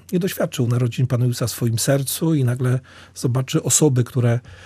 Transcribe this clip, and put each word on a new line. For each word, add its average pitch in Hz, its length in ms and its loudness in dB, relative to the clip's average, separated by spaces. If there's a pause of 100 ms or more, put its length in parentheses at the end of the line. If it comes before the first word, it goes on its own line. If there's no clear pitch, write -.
(140)
Nie 180 60 0
doświadczył 170 480 -2
narodzin 120 400 0
Pana 123 180 0
Jezusa 120 220 0
w - 40 -6
swoim 113 280 -2
sercu 139 540 0
i 143 100 2
nagle 123 360 0 (360)
zobaczy 131 480 -2
osoby, 131 400 4
które, 117 360 0 (260)